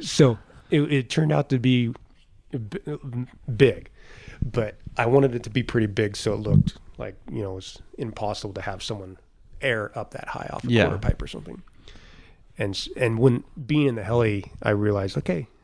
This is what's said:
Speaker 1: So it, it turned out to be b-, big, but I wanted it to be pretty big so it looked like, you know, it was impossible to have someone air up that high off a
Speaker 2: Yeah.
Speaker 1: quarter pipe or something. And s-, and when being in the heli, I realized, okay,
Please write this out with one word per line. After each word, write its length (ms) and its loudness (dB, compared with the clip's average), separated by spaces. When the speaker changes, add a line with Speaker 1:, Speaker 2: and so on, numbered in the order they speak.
Speaker 1:
So 360 4
it, 100 4
it 180 2
turned 220 2
out 180 2
to 100 2
be 340 2
b-, 280 -8
big, 340 4
but 320 -2
I 80 2
wanted 300 6
it 80 -6
to 60 -12
be 140 0
pretty 240 2
big 280 -2
so 180 -2
it 60 -2
looked 380 4
like, 180 -10
you 100 -4
know, 120 -6
it 20 -10
was 260 -14
impossible 580 -6
to 60 -8
have 220 -8
someone 340 -10
air 360 -2
up 140 -10
that 180 -14
high 240 -10
off 100 -8
a 40 -6
Speaker 2:
Yeah. 180 6
Speaker 1:
quarter 140 -2
pipe 220 0
or 60 -8
something. 340 -14
And 180 -4
s-, 220 -8
and 220 2
when 240 4
being 220 2
in 80 -2
the 80 -8
heli, 480 0
I 100 -2
realized, 480 0
okay, 280 -4